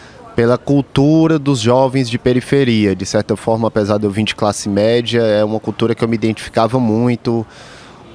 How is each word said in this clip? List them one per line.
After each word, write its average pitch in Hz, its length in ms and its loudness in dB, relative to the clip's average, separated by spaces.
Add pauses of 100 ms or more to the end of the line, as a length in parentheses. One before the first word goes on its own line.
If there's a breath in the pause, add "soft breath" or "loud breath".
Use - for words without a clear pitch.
(360 loud breath)
pela 120 220 2
cultura 151 800 2
dos 139 220 -2
jovens 123 500 2
de 120 80 -4
periferia. 120 800 2
De 95 100 -6
certa 107 300 -2
forma, 113 320 -2
apesar 104 300 0
de 107 80 -2
eu 104 40 0
vir 107 140 -2
de - 120 -4
classe 104 340 -2
média, 113 520 0
é 107 220 2
uma 107 160 -2
cultura 113 340 -2
que - 100 -8
eu 113 40 0
me 117 80 0
identificava 113 640 -2
muito. 117 680 0 (680 loud breath)